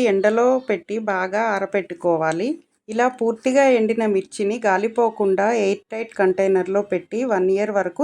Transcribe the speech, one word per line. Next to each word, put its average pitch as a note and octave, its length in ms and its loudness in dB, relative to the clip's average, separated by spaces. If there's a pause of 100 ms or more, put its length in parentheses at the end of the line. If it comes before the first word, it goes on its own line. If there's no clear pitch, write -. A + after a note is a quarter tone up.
(140)
ఎండలో G#3+ 340 2 (240)
పెట్టి G3+ 260 -4 (160)
బాగా F#3+ 300 -2 (140)
ఆరబెట్టుకోవాలి. F3 920 -2 (440)
ఇలా A#3+ 120 2 (140)
పూర్తిగా B3 440 0 (140)
ఎండిన A3+ 340 0
మిర్చిని G3+ 440 -2 (100)
గాలిపోకుండా G#3 800 0 (180)
ఎయిర్ G3+ 180 0 (120)
టైట్ A3+ 260 -10
కంటైనర్లో F#3+ 600 2 (100)
పెట్టి F#3 280 -4 (120)
వన్ F#3 220 0
ఇయర్ G#3 240 -2
వరకు F#3 260 -2